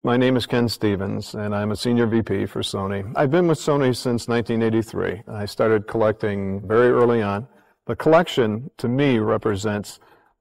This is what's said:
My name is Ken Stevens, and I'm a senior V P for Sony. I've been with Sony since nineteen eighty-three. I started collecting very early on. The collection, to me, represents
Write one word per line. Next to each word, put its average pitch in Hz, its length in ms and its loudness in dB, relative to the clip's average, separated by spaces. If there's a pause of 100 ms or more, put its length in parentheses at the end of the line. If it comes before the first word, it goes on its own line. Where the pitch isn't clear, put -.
My 123 120 0
name 127 220 4
is 110 80 -2
Ken 120 240 0
Stevens, 104 640 -4
and 104 200 -6
I'm 104 180 -2
a 104 40 -2
senior 120 300 2
V 110 160 2
P 101 240 -2
for 107 160 -6
Sony. 98 560 -6
I've 147 140 2
been 175 140 4
with 160 140 0
Sony 143 340 2
since 120 360 -2
nineteen 117 320 0
eighty-three. 107 640 -2
I 107 160 -8
started 110 420 0
collecting 104 800 -2
very 117 260 4
early 120 300 4
on. 101 280 -4 (380)
The 120 100 -4
collection, 139 800 2
to 120 100 -4
me, 131 320 2
represents 107 800 -2 (420)